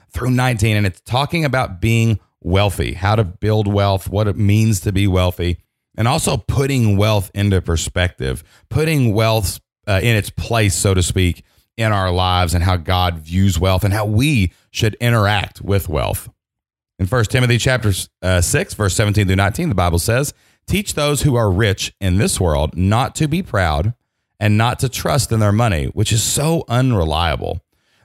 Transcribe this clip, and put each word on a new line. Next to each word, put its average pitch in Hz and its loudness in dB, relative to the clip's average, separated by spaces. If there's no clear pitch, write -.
through 120 -4
nineteen, 117 0
and 104 0
it's 90 -6
talking 147 -2
about 120 -2
being 113 2
wealthy, 90 0
how 95 0
to 113 2
build 104 0
wealth, 101 0
what 104 0
it 95 -2
means 107 2
to 107 -4
be 98 0
wealthy, 90 0
and 110 -2
also 151 -2
putting 131 0
wealth 104 0
into 101 2
perspective, 80 -4
putting 147 0
wealth, 110 0
uh, 98 2
in 113 2
its 101 -2
place, 110 0
so 98 0
to 92 2
speak, 90 -2
in 110 0
our 95 0
lives 90 0
and 87 2
how 92 2
God 90 -2
views 85 0
wealth 92 0
and 98 2
how 107 -2
we 110 0
should 107 -2
interact 107 0
with 98 -2
wealth. 65 -4
In 92 -2
First 110 0
Timothy 123 2
chapter, 117 0
uh, 90 2
six, 147 0
verse 101 -2
seventeen 104 2
through 92 2
nineteen, 101 0
the 127 -2
Bible 87 2
says, 135 -2
"Teach 202 -4
those 147 -2
who 147 2
are 113 2
rich 95 0
in 92 0
this 156 0
world 78 0
not 104 0
to 156 -2
be 101 -2
proud 90 0
and 104 2
not 113 0
to 135 -2
trust 151 -2
in 110 2
their 104 2
money, 104 0
which 104 -2
is 110 0
so 160 -2
unreliable. 85 0